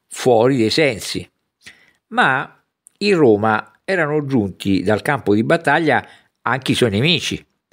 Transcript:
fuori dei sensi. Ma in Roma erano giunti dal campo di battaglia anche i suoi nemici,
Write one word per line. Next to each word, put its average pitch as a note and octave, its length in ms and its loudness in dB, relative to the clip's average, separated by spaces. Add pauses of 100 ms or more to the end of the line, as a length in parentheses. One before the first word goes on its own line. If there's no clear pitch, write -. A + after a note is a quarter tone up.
fuori B2 480 2
dei A2 140 2
sensi. G2 600 -2 (800)
Ma D#3+ 560 -2 (360)
in G3+ 180 2
Roma A2 560 2 (100)
erano D3+ 420 -4
giunti G2 580 -2
dal G#2 180 0
campo B2+ 340 -2
di A2 80 0
battaglia D3 600 0 (380)
anche B2+ 280 -4
i A2+ 40 2
suoi A#2 160 2
nemici, B2 540 -2 (280)